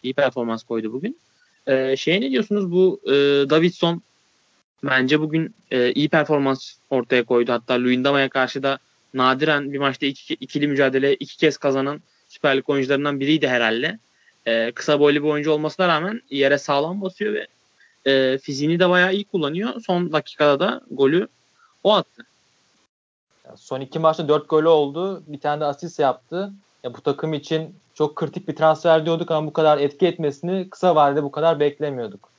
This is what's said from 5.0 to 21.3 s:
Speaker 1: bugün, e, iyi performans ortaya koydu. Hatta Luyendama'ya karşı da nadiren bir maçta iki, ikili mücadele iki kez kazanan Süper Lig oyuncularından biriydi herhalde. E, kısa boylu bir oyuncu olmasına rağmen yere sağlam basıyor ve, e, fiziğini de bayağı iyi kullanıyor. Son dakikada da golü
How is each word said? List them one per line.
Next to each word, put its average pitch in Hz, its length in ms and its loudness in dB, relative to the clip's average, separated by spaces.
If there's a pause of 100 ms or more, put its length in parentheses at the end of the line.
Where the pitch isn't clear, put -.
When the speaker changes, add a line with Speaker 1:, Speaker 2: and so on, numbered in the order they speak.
Speaker 1:
bugün, 156 340 -2 (160)
e, 127 220 2
iyi 147 160 0
performans 143 680 0 (160)
ortaya 123 340 0
koydu. 120 280 2
Hatta 120 220 -2
Luyendama'ya 127 540 2
karşı 131 340 -2
da 139 160 -2 (360)
nadiren 139 580 0
bir 139 60 -6
maçta 139 280 -2
iki, 139 280 -6
ikili 143 340 -4
mücadele 135 460 2
iki - 220 -10
kez 151 200 2
kazanan 139 440 -2 (280)
Süper 139 280 0
Lig 135 140 -4
oyuncularından 139 500 0
biriydi 143 280 2
herhalde. 123 500 0 (480)
E, 117 260 0
kısa 147 280 0
boylu 147 220 4
bir 151 60 0
oyuncu 147 220 -2
olmasına 156 380 0
rağmen 175 420 -2
yere 139 280 2
sağlam 156 440 -2
basıyor 208 320 -6
ve, - 120 -6 (580)
e, 135 340 2
fiziğini 147 400 -2
de 180 100 4
bayağı 180 260 2
iyi 202 100 -4
kullanıyor. 190 560 -4
Son 175 320 -2
dakikada 147 480 0
da 214 200 -2 (100)
golü 139 380 2 (560)